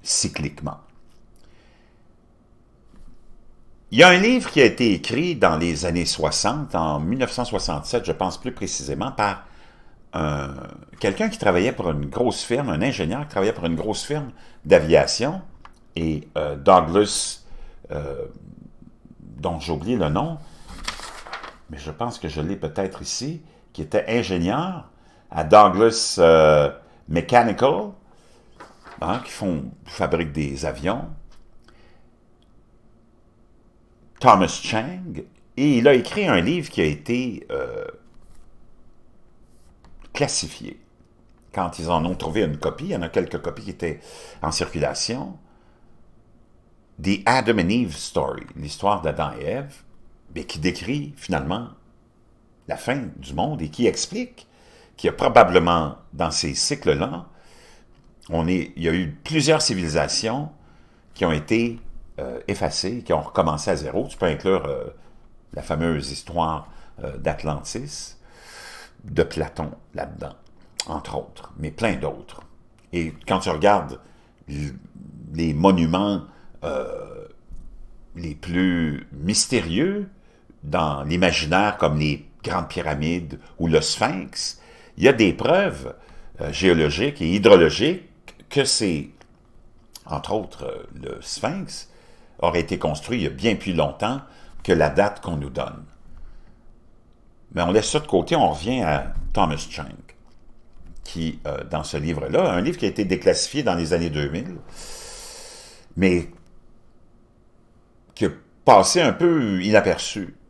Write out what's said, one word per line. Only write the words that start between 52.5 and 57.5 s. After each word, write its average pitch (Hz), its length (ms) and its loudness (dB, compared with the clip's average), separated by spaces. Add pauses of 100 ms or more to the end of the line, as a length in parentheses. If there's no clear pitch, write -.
la - 80 -4
fin 123 400 -4
du 67 160 -14
monde 120 280 -4
et 76 80 -6
qui 120 160 -2
explique - 600 -4 (480)
qu'il 87 140 -2
y - 40 -4
a - 0 -
probablement, 87 840 6 (160)
dans 80 180 -2
ces 71 240 -4
cycles-là, 87 720 -2 (1000)